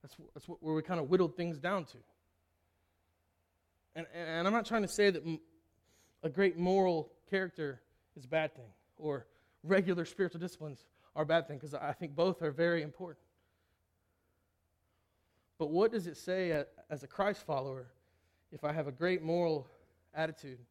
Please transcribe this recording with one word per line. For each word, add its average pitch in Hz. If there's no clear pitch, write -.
That's -
wh-, -
that's 147
wh-, -
where 156
we 156
kind 170
of 139
whittled 180
things 170
down 175
to. -
And, 165
and, 165
and 165
I'm 208
not 226
trying 226
to 190
say 202
that 160
m-, 160
a 160
great 175
moral 175
character 170
is 135
a -
bad 156
thing 117
or 147
regular 175
spiritual 175
disciplines 156
are 151
a -
bad 165
thing, 147
'cause 147
I 143
think 143
both 170
are 156
very 170
important. 151
But 156
what 190
does 196
it 156
say 180
a-, 147
as 139
a 135
Christ 202
follower 131
if -
I 147
have 156
a 143
great 175
moral 160
attitude? 147